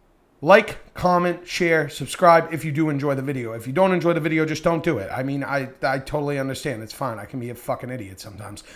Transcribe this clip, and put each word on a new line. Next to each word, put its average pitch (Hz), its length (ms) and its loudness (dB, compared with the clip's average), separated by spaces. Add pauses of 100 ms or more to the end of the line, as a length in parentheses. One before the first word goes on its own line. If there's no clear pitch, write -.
(400)
like, 202 540 4
comment, 175 540 0
share, 160 420 0
subscribe 165 640 4
if 156 100 -6
you 156 80 -4
do 156 180 0
enjoy 143 260 0
the 131 80 -4
video. 127 300 -6
If 113 120 -10
you 131 80 -6
don't 185 180 6
enjoy 170 220 4
the 165 60 2
video, 156 260 2
just 156 180 -4
don't 165 200 2
do 160 160 2
it. 95 120 -6
I 131 120 -4
mean, 139 200 -4
I, 131 260 -4 (120)
I 139 160 0
totally 143 400 -4
understand. 135 460 -4
It's 110 100 -14
fine. 120 240 -6
I 104 80 -12
can 131 140 -10
be 120 100 -8
a 117 60 -12
fucking 123 340 -8
idiot 101 300 -12
sometimes. 101 440 -16 (120)